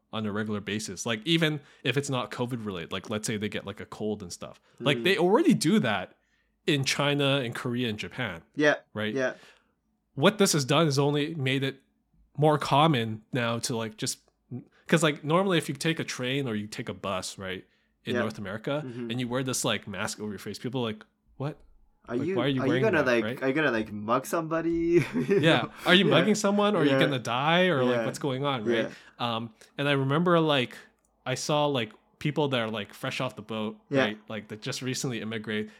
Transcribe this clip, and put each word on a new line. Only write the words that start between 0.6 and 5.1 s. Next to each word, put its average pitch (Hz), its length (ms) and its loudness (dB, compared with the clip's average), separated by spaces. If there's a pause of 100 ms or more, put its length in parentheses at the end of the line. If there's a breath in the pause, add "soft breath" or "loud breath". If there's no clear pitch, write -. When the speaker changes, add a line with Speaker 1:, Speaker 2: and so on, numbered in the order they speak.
Speaker 1:
Like, 113 200 -2
even 160 360 2 (220 soft breath)
if 131 140 0
it's 139 120 -2
not 123 220 -4
covid 120 340 -6
related, 90 260 -8
like, 95 180 -8
let's 107 160 -4
say 110 120 -4
they 104 120 -4
get, 98 160 -8
like, 101 140 -12
a 92 60 -12
cold 107 360 -6
and 87 100 -14
stuff. - 280 -14 (200)
Like, 131 200 0
Speaker 2:
Mm. 117 60 -6
Speaker 1:
they 185 120 2